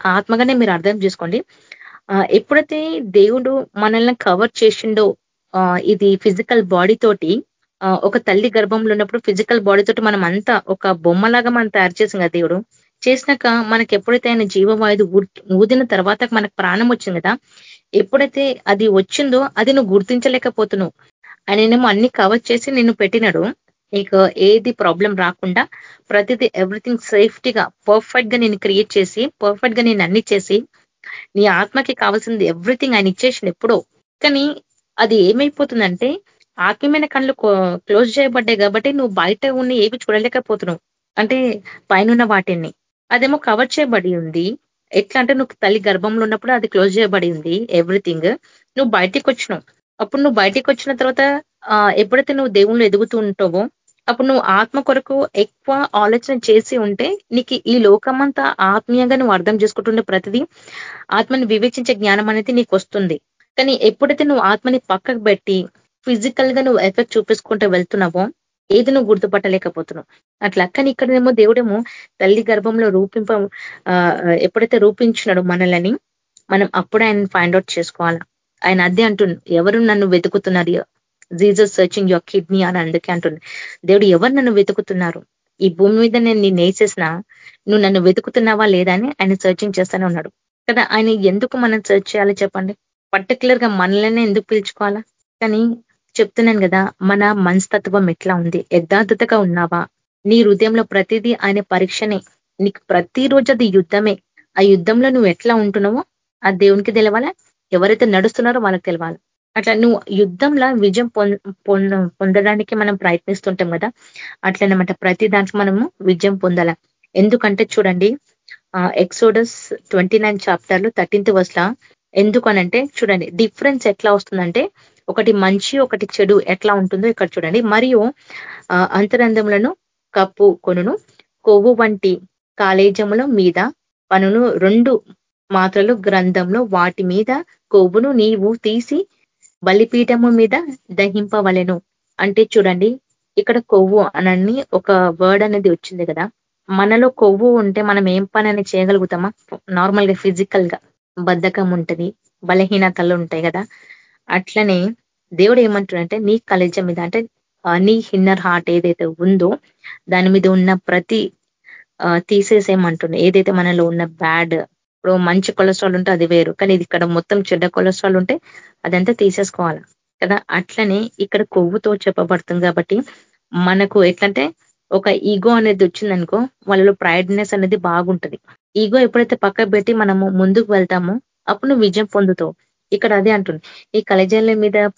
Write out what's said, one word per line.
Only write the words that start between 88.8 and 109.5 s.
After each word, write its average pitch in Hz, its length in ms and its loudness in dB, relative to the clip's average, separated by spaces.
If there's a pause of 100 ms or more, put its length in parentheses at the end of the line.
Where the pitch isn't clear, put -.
అని 214 160 -2
ఆయన 196 260 -2
సెర్చింగ్ 190 440 -2
చేస్తూనే 185 280 -2
ఉన్నాడు 170 240 -4 (400)
కదా. 233 200 0
ఆయన 220 180 0
ఎందుకు 208 480 0
మనం 220 260 0
సెర్చ్ 196 340 0
చేయాలి 202 260 0
చెప్పండి? 196 340 -4 (380)
పర్టికులర్ 247 440 0
గా 233 100 0
మనల్ని 208 540 0
ఎందుకు 208 280 0
పిలుచుకోవాలా? 208 500 -4 (400)
కానీ 226 360 0 (440)
చెప్తున్నాను 220 400 0
కదా, 190 320 0 (100)
మన 202 300 2
మనస్తత్వం 190 800 0
ఎట్లా 185 240 -4
ఉంది, 170 380 -4
యథార్థతగా 208 640 0
ఉన్నావా? 175 480 -2 (400)
నీ 226 160 4
హృదయంలో 220 400 2
ప్రతిదీ 220 600 -2
ఆయన 202 180 0
పరీక్షనే, 190 600 -2 (400)
నీకు 196 200 -4 (100)
ప్రతిరోజు 254 640 0
అది 240 120 0
యుద్ధమే. 202 540 0 (400)
ఆ - 20 4
యుద్ధంలో 202 480 4
నువ్వు 247 200 2
ఎట్లా 233 260 0
ఉంటున్నావో 208 500 0 (400)
ఆ 190 60 2
దేవునికి 196 420 2
తెలవాలా, 220 420 0 (380)
ఎవరైతే 214 340 2
నడుస్తున్నారో 220 540 0
వాళ్ళకి 190 220 -2
తెలవాలా. 165 340 -6 (400)